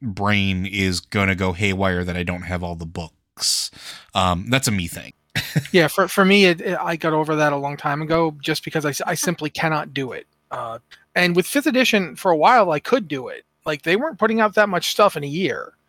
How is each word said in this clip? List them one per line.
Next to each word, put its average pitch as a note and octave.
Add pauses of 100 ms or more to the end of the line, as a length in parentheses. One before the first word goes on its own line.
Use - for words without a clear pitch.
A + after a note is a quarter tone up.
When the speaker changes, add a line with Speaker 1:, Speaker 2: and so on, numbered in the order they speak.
Speaker 1:
brain G2
is F#2+
gonna G2
go F#2
haywire F#2+
that F2
I F2+
don't F2+
have F2+
all F2
the E2
books. - (420)
Um, F2+
that's C3
a A2+
me F#2
thing. - (220)
<laughs> - (320)
Speaker 2:
Yeah, E3+
for, F3+
for G3
me, G3
it, F3
it, F#3
I E3+
got D#3+
over D#3
that D3+
a C#3+
long C#3+
time D3
ago D#3+
just D#3
because D3+
I D3
s-, C3+
I F3
simply D#3
cannot D#3
do C3+
it. - (220)
Uh, A#2 (360)
and F3+
with F3+
fifth C#4
edition, A3
for F#3
a E3
while, F#3+
I D3+
could A#3
do C3+
it. C2 (220)
Like, D#3
they E3+
weren't C#4
putting A3
out G#3+
that G#3
much F3+
stuff G#3
in D3
a C#3+
year. C#3+ (160)